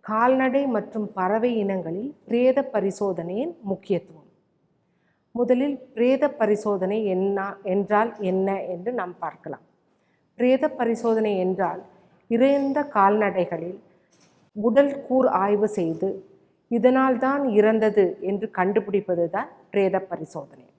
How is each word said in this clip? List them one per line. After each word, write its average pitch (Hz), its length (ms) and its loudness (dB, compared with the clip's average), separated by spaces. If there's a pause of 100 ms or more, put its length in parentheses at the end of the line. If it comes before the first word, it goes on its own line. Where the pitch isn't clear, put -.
(120)
கால்நடை 262 540 2
மற்றும் 214 460 -4
பறவை 220 440 0
இனங்களில் 196 580 -4 (120)
பிரேத 254 360 2
பரிசோதனையின் 196 1000 -4
முக்கியத்துவம். 175 680 -6 (1000)
முதலில் 254 480 0 (160)
பிரேத 262 340 2
பரிசோதனை 208 760 -2
என்ன, 196 580 -2
என்றால் 202 560 0
என்ன 190 440 -2
என்று 180 300 -8
நாம் 180 260 -8
பார்க்கலாம். 151 420 -10 (760)
பிரேத 262 340 2
பரிசோதனை 226 720 0
என்றால் 185 440 -2 (460)
இறந்த 277 540 2
கால்நடைகளில் 196 960 0 (720)
உடல் 262 540 2
கூர் 254 200 2
ஆய்வு 202 420 2
செய்து 190 560 -4 (440)
இதனால் 254 500 4
தான் 269 300 0
இறந்தது 214 720 4
என்று 202 300 -4
கண்டுபிடிப்பது 190 800 0
தான் 214 180 -6 (220)
பிரேத 190 280 0
பரிசோதனை. 156 680 -12 (140)